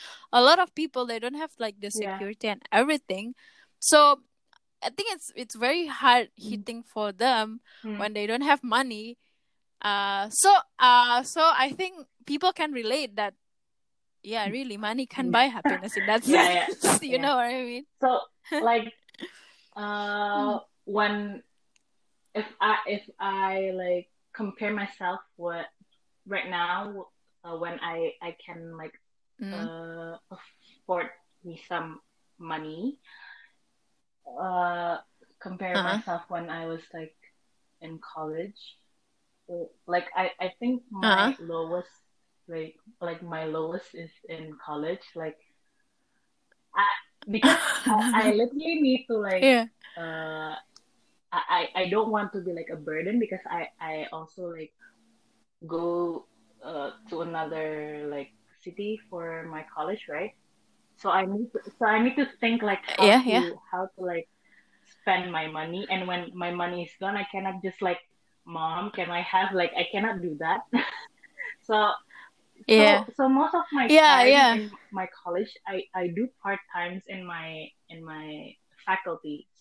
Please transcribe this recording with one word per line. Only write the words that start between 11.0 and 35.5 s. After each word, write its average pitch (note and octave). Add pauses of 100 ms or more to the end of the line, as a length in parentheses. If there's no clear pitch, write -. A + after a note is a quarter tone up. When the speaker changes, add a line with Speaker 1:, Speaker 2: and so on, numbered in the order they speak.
Speaker 1:
so D#4 (140)
I C4
think F#4 (200)
people D4
can D#4
relate A#3+
that, G#3 (880)
yeah, G#3+
Speaker 2:
Mm. G3+
Speaker 1:
really, B3
money A3
can C4
Speaker 2:
Mm. -
Speaker 1:
buy A#3+
happiness A3
in -
that A3
Speaker 2:
<laughs> B3
Yeah, F4
yeah, F4
Speaker 1:
<laughs> -
sense. -
You B3+
Speaker 2:
yeah. C4
Speaker 1:
know C#4+
what A#3+
I B3+
mean? B3 (160)
Speaker 2:
So, C4 (420)
Speaker 1:
<laughs> D4+
Speaker 2:
like, A3+ (840)
uh, G#3 (560)
Speaker 1:
Mm. G#3 (240)
Speaker 2:
when, G#3 (920)
if G#3+ (160)
I, G#3+ (100)
if G#3 (160)
I, F#3+
like, F3+ (240)
compare G#3
myself G3 (180)
with E3+ (600)
right F#3
now, F#3 (360)
uh, E3+
when E3+
I, E3
I E3+
can, E3
like, D#3+ (480)
Speaker 1:
Mm. G3
Speaker 2:
uh, E3 (680)
afford F3+ (340)
me E3+
some D#3+ (400)
money, D#3+ (1300)
uh, F3 (440)
compare F#3